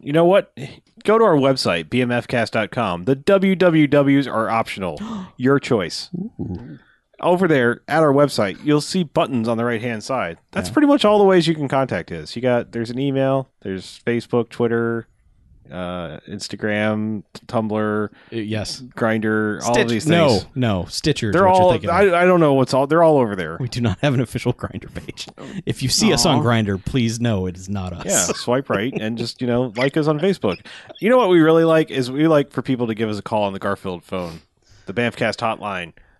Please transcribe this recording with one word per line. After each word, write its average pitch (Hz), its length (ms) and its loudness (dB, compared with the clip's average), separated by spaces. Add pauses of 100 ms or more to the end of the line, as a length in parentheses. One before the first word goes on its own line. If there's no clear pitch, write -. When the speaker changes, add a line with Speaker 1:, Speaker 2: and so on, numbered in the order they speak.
Speaker 1:
You 143 120 -8
know 165 120 4
what? 185 320 2 (480)
Go 220 140 4
to 226 60 6
our 185 120 4
website, 127 540 0
B 120 100 0
M 120 120 0
F 120 160 -2
cast 117 240 -2
dot 107 180 -2
com. 92 340 -4
The 135 120 0
W 190 400 2
W 160 320 4
Ws 139 400 4
are 110 200 -4
optional. 98 520 -4 (180)
Speaker 2:
<gasps> 92 180 -16
Speaker 1:
Your 135 220 2
choice. 95 500 -2 (320)
Speaker 2:
Ooh. - 380 -10 (420)
Speaker 1:
Over 175 260 0
there 123 400 2
at 156 160 2
our 147 100 4
website, 131 520 0
you'll 147 160 2
see 180 240 -4
buttons 127 420 -2
on 117 100 -2
the 117 80 -2
right-hand 117 380 -4
side. 101 360 -6 (120)
That's 190 180 -8
Speaker 2:
Yeah. - 40 -10
Speaker 1:
pretty 294 160 2
much 285 160 4
all 208 140 6
the 202 60 6
ways 185 220 6
you 165 80 2
can 151 140 -4
contact 143 420 -2
us. 101 240 -10
You 120 80 -8
got, 123 300 0
there's 117 180 -6
an 120 80 -8
email, 135 500 -2 (120)
there's 95 440 -10
Facebook, 117 440 -2
Twitter, 117 580 -2 (640)
uh, 87 480 -10 (100)
Instagram, 107 920 -4 (100)
t-, - 140 -20
Tumblr, 107 640 -4
Speaker 2:
Uh, - 260 -16
yes. 107 440 -6 (160)
Speaker 1:
Grindr, 110 680 0
all - 80 -2
of 120 60 2
Speaker 2:
Stitch-, 117 120 2
Speaker 1:
these 117 200 -2
Speaker 2:
no, 160 220 4 (100)
Speaker 1:
things. - 60 -10 (100)
Speaker 2:
no, 104 320 0
Stitcher - 400 -2
is 98 60 0
Speaker 1:
They're 185 120 4
Speaker 2:
what 185 80 6
you're 185 80 6
Speaker 1:
all, 180 80 6
Speaker 2:
thinking 165 200 0
of. 170 40 0
Speaker 1:
I, 175 280 4
I - 20 4
don't 180 160 4
know 147 140 4
what's 135 200 2
all, 135 140 2
they're 165 160 4
all 156 140 6
over 107 180 0
there. 82 240 -6
Speaker 2:
We 123 80 -4
do 123 120 -6
not 107 200 0
have 143 140 0
an 127 60 0
official 117 320 -4
Grindr - 400 -10
page. - 360 -14 (360)
If - 160 -6
you 131 80 -2
see 208 240 4
us 139 140 2
on 135 140 4
Speaker 3:
Aw. - 20 0
Speaker 2:
Grindr, 110 420 0
please 113 360 -2
know 107 260 0
it 90 100 -8
is 95 120 -14
not 95 240 -6
us. 85 140 -12
Speaker 1:
Yeah, - 280 0
swipe 131 340 -2
right 113 320 -2
and 113 160 -6
just, 117 240 -10
you 127 60 -4
know, 120 300 0
like 139 200 -2
us 151 120 2
on 151 100 0
Facebook. 165 420 -2 (380)
You 180 100 -2
know 254 100 4
what 226 100 4
we 180 100 6
really 160 260 6
like 160 280 2
is 127 180 -4
we 147 160 0
like 147 240 2
for 131 120 -6
people 123 260 -2
to 110 80 -4
give 113 120 -4
us 104 120 -6
a - 20 -14
call 107 220 -2
on 101 80 -2
the 95 80 -10
Garfield 95 420 -6
phone, 87 380 -10 (460)
the 98 60 -12
Bamfcast 113 440 -2
hotline. 98 560 -6 (280)